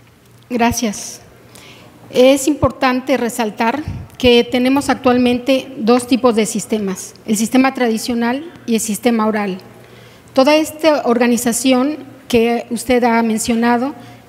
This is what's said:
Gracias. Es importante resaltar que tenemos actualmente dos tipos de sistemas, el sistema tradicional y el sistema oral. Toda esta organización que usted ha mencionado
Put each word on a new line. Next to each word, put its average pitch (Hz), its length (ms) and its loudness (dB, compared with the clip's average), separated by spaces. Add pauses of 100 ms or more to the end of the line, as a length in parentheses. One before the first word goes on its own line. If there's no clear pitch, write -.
(500)
Gracias. 233 720 -2 (880)
Es 262 360 4
importante 262 680 0
resaltar 233 680 -2 (360)
que 240 260 6
tenemos 262 460 0
actualmente 247 880 0
dos 247 280 2
tipos 240 300 2
de 220 80 2
sistemas, 202 680 -6 (120)
el 220 120 -2
sistema 262 340 2
tradicional 240 720 -2 (220)
y 233 80 0
el 214 60 0
sistema 220 460 -2
oral. 202 320 -4 (760)
Toda 277 220 4
esta 302 500 0
organización 247 920 0 (320)
que 233 400 0
usted 240 360 -2
ha 233 180 2
mencionado 233 720 0 (340)